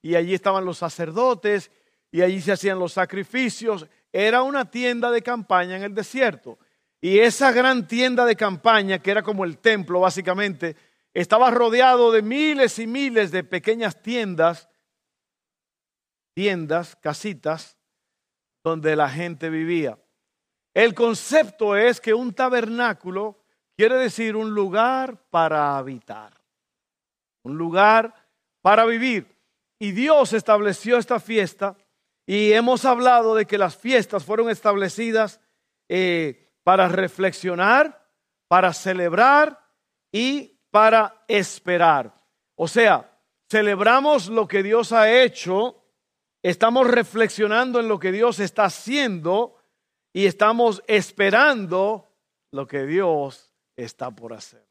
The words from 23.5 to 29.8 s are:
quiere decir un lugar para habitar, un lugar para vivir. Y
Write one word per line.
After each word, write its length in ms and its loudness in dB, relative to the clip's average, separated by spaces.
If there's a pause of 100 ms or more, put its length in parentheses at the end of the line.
quiere 200 2
decir 380 -2
un 200 -6
lugar 640 -2 (100)
para 480 0
habitar, 560 -14 (1120)
un 140 -10
lugar 560 2 (480)
para 240 4
vivir. 500 -4 (420)
Y 140 -6